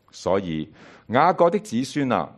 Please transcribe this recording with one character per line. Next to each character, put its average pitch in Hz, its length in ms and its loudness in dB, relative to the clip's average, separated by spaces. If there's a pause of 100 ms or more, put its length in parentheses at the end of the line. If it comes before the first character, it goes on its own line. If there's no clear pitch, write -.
(120)
所 92 300 -2
以 78 260 -6 (420)
雅 147 260 4
各 175 160 4
的 214 80 -2
子 120 260 -4
孫 135 260 -2
啊， 90 280 -2